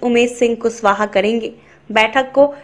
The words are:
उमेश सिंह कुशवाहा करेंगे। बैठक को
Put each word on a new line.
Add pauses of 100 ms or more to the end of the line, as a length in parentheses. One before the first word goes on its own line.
उमेश
सिंह
कुशवाहा
करेंगे। (400)
बैठक
को